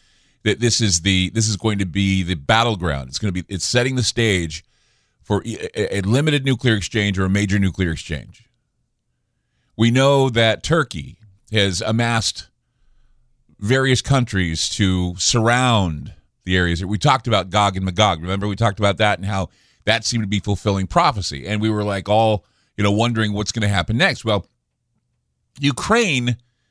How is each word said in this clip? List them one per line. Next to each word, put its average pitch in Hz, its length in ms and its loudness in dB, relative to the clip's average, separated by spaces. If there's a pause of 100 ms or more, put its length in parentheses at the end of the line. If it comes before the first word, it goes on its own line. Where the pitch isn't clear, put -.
(440)
that 107 160 0
this 117 220 0
is 85 220 0
the, 92 260 2
this 110 180 -2
is 107 80 -2
going 104 240 -2
to 98 60 0
be 95 360 0
the 87 140 -2
battleground. 85 720 0
It's 65 100 -10
gonna 104 140 -2
be, 90 160 -6
it's 90 160 -8
setting 127 320 0
the 123 80 0
stage 92 640 -2 (580)
for 101 220 -2
e-, 113 120 -8 (160)
a, 101 260 -4
a - 20 -2
limited 139 420 0
nuclear 123 320 0
exchange 101 420 -2
or 98 60 0
a 92 60 0
major 101 300 0
nuclear 90 320 0
exchange. - 520 -10 (1400)
We 117 120 6
know 135 400 4
that 110 320 2
Turkey 139 560 -2 (320)
has 98 300 0
amassed 113 680 -2 (1120)
various 127 420 2
countries 92 680 0
to 90 480 0
surround 113 1000 0 (300)
the 92 120 2
areas. 87 260 0
We 98 140 -4
talked 131 300 2
about 95 240 0
Gog 101 240 2
and 95 100 -2
Magog. 92 340 2
Remember, 98 280 -4
we 98 80 -4
talked 107 240 0
about 101 180 2
that 104 220 0
and 95 80 -6
how 98 220 -4 (360)
that 113 180 2
seemed 113 200 -2
to 98 40 -4
be 98 120 0
fulfilling 98 480 -2
prophecy. 107 580 -2
And 104 160 -4
we 107 80 0
were, 104 140 -2
like, 98 260 -4
all, 110 340 2 (320)
you 101 80 -2
know, 101 80 4
wondering 110 420 0
what's 104 180 -4
gonna 101 160 -2
happen 101 300 0
next. 165 280 0
Well, 104 220 0 (1120)
Ukraine 139 800 0 (340)